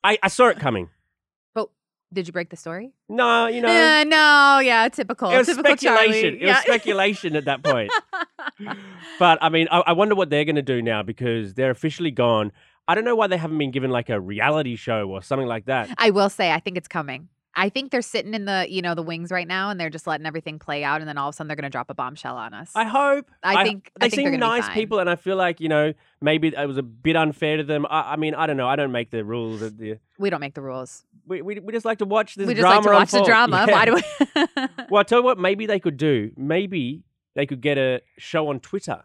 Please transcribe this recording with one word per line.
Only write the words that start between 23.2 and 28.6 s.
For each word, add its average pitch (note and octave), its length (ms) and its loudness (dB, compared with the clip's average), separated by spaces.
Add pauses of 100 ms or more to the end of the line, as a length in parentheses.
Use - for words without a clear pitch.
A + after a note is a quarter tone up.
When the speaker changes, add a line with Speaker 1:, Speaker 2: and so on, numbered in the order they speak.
Speaker 2:
I F#3+ 140 0
Speaker 1:
I, F#3+ 80 4
Speaker 2:
think, G3 340 -6
Speaker 1:
they A#3+ 80 0
Speaker 2:
I - 20 2
think A3 60 -2
Speaker 1:
seem C#4 100 -2
Speaker 2:
they're C4+ 140 -2
gonna B3 80 -2
be - 20 2 (120)
Speaker 1:
nice G#3 60 -4
Speaker 2:
fine. G3+ 80 -8
Speaker 1:
people, G#3+ 260 -2
and F3+ 100 0
I F3 60 0
feel F#3 200 -4
like, F3+ 240 -2
you D#3+ 80 -4
know, D3+ 240 2 (280)
maybe D#3 360 2
it C#3+ 120 -2
was C3+ 100 -4
a C#3 60 -4
bit B2 320 -2
unfair D#3 400 0
to D#3 80 -4
them. D3 260 -2
I, C#3+ 220 -2
I D#3 40 -4
mean, D#3 200 -2
I D#3 100 -2
don't D3 100 -2
know. B2+ 120 -2